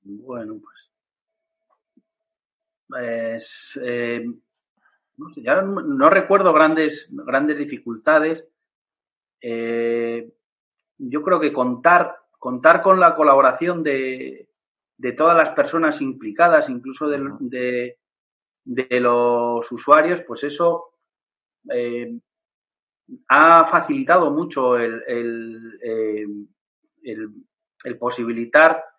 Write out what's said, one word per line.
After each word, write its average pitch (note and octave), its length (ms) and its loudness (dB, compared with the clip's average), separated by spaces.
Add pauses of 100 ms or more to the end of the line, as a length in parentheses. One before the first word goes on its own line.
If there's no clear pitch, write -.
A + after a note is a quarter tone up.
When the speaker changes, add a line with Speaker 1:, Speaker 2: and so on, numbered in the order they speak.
Speaker 1:
Bueno, A2 580 -14
pues, - 300 -20 (2000)
pues, A#2 960 -10
eh, A#2+ 400 -4 (920)
no D#3 160 -18
sé, C#3 80 -20
ya F3 180 0
no, G3 220 -4
no C#3+ 300 2
recuerdo F#3+ 420 4
grandes, D#3 560 2
grandes C#3 480 -2
dificultades. D3 880 -2 (960)
Eh, A#2 920 -4 (680)
yo C#3+ 240 -6
creo F3+ 160 2
que D3+ 120 0
contar, C3+ 680 2 (200)
contar C3 460 2
con F#3+ 160 6
la E3 160 6
colaboración D3+ 680 4
de, C3 680 -6 (480)
de B2+ 160 -6
todas E3 220 4
las D#3+ 140 4
personas D#3+ 500 -2
implicadas, C#3 720 0
incluso C3 400 -8
del C#3 160 -4
Speaker 2:
Ujú. C3+ 240 -12
Speaker 1:
de, B2 480 -6 (680)
de B2+ 340 -4
los A#2+ 720 0
usuarios, D#3 560 4
pues B2 160 -10
eso, E3 480 -2 (840)
eh, A#2+ 460 -6 (1120)
ha D#3+ 360 8
facilitado D#3 680 0
mucho C#3 460 -2
el, A#2 300 -4
el, A#2 760 -8
eh, A2 420 -6 (800)
el, A2+ 240 -12 (560)
el B2 140 -12
posibilitar A#2+ 840 0 (160)